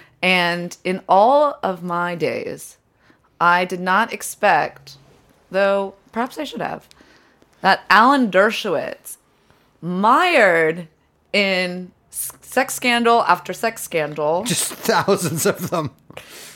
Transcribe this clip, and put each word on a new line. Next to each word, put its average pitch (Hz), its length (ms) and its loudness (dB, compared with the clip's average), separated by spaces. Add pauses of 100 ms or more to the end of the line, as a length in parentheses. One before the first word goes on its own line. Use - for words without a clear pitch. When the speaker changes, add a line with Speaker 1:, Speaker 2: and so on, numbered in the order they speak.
(220)
Speaker 1:
And 175 640 -2
in 185 240 -4
all 262 540 4
of 180 200 -4
my 175 320 -4
days, - 600 -6 (640)
I 175 220 4
did 180 160 -8
not 190 320 0
expect, - 880 -2 (520)
though 196 440 0 (180)
perhaps 240 260 -6
I 311 60 -6
should 240 160 -10
have, - 300 -8 (720)
that - 280 0
Alan 247 400 4
Dershowitz, 185 840 -2 (640)
mired 185 1080 2 (420)
in 185 600 -2 (200)
s-, - 300 -10
sex - 320 -2
scandal 233 500 2
after 175 300 0
sex 226 280 -6
scandal, 151 640 -2
Speaker 2:
just - 300 -4
thousands 175 720 0
of 180 240 -2
them, 156 220 -4 (640)